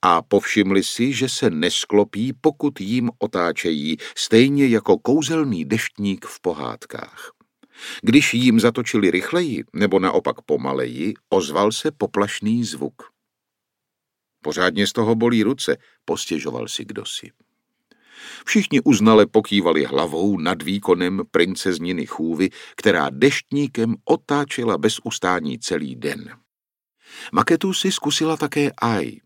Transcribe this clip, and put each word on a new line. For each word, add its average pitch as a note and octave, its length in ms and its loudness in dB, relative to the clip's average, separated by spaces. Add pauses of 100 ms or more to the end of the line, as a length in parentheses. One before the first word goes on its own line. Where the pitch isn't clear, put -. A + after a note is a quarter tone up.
a E2+ 200 4
povšimli G2 600 2
si, C3 300 -2
že B2+ 160 -2
se B2 200 0
nesklopí, G#2 920 0
pokud D3 400 -2
jim A#2 360 0
otáčejí, D#2+ 800 -2 (200)
stejně C#3 500 4
jako A2+ 300 4
kouzelný C#3 680 0
deštník G2+ 600 -4
v - 160 -16
pohádkách. - 920 -8 (720)
Když C3+ 320 4
jim A#2+ 260 4
zatočili A2 520 2
rychleji, A#2 520 -2 (100)
nebo F#2+ 260 2
naopak - 420 0
pomaleji, C2+ 720 -4 (160)
ozval F#2 420 2
se D#3 200 -4
poplašný G#2 720 -2
zvuk. C#2+ 400 -8 (1400)
„Pořádně F2+ 440 0
z - 60 -6
toho A2+ 220 0
bolí A#2 280 2
ruce,“ A#2+ 340 -2 (280)
postěžoval C#2+ 640 -6
si - 180 -8
kdosi. - 460 -12 (1120)
Všichni D3 360 2
uznale G#2+ 440 6
pokývali E2+ 600 2
hlavou E2 540 0
nad E2 240 -2
výkonem F#2 580 0 (100)
princezniny F2 720 -2
chůvy, E2 440 -2 (260)
která E2+ 340 2
deštníkem B2+ 840 0 (100)
otáčela C#3 720 -2
bez D2 260 0
ustání E2+ 560 -4
celý D2 360 -6
den. - 420 -10 (960)
Maketu F#3 420 2
si F#3+ 180 0
zkusila D#3 460 -2
také C#3+ 400 -2
Ai. G2+ 480 -2